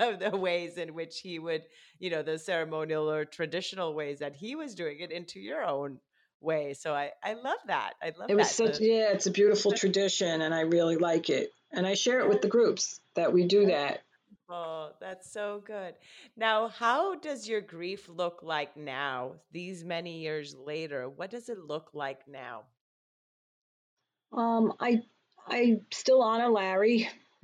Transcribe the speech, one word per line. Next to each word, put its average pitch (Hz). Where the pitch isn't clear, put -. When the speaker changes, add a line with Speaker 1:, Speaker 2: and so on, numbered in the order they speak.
Speaker 1:
of 214
the 196
ways 175
in 165
which 165
he 175
would, 160
you 185
know, 165
the 160
ceremonial 156
or 156
traditional 170
ways 143
that 143
he 208
was 294
doing 156
it 175
into 175
your 247
own 139
way. 156
So 151
I, 143
I 208
love 262
that. 143
I 160
love 190
Speaker 2:
It 202
was 214
Speaker 1:
that. -
Speaker 2:
such, 220
Speaker 1:
The -
Speaker 2:
yeah, 220
it's 190
a 190
beautiful 202
tradition 190
and 160
I 165
really 165
like 165
it. 135
And 185
I 196
share 247
it -
with 208
the 196
Speaker 1:
Yes. -
Speaker 2:
groups -
that 170
we 180
do 196
Speaker 1:
That's -
Speaker 2:
that. 143
Speaker 1:
wonderful. 160
That's 185
so 208
good. 202
Now, 220
how 277
does 277
your 220
grief 180
look 175
like 151
now, 139
these 175
many 170
years 151
later? 143
What 160
does 233
it 226
look 156
like 139
now? 123
Speaker 2:
Um, 226
I, 233
I 226
still 262
honor 226
Larry 214